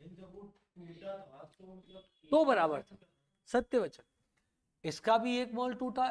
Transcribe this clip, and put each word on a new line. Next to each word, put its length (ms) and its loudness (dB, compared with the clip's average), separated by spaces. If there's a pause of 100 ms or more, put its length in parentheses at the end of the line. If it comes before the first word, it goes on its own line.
(2250)
तो 140 8
बराबर 380 2
था, 140 -20 (520)
सत्य 300 2
वचन। 260 -4 (800)
इसका 340 2
भी 200 0
एक 160 -4
mole 200 -2
टूटा, 360 -2